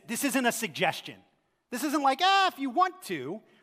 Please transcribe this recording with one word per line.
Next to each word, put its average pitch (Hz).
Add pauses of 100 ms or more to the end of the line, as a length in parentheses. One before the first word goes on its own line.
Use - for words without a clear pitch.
this 233
isn't 262
a 233
suggestion. 160 (560)
This 240
isn't 294
like, 269
"Ah, 381
if -
you 277
want 359
to." 160 (220)